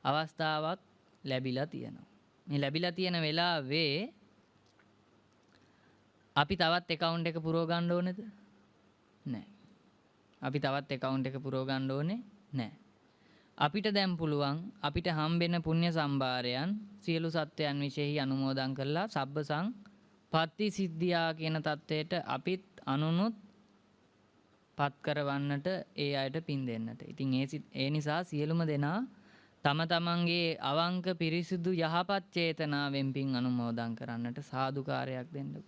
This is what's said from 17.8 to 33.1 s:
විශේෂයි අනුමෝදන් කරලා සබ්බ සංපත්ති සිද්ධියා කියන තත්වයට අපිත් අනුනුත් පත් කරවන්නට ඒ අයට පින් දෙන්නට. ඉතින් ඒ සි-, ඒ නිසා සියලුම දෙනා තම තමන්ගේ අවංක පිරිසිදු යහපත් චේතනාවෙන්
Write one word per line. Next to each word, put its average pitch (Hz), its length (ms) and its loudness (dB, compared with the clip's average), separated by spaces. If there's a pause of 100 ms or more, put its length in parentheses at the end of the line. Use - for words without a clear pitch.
විශේෂයි 143 400 0
අනුමෝදන් 135 520 0
කරලා 143 340 0
සබ්බ 139 340 -4
සංපත්ති 160 1300 -2
සිද්ධියා 170 640 2
කියන 160 260 0
තත්වයට 156 540 -2 (140)
අපිත් 180 380 -2 (200)
අනුනුත් 165 500 2 (1400)
පත් 143 220 0
කරවන්නට 143 680 0 (280)
ඒ 143 200 0
අයට 135 260 0
පින් 143 220 -2
දෙන්නට. 113 400 -4
ඉතින් - 300 -4
ඒ 135 140 2
සි-, 147 260 -8
ඒ 135 180 0
නිසා 151 320 0
සියලුම 160 400 0
දෙනා 151 380 2 (640)
තම 147 200 4
තමන්ගේ 170 760 2
අවංක 170 540 2
පිරිසිදු 170 580 0
යහපත් 175 560 2
චේතනාවෙන් 143 840 0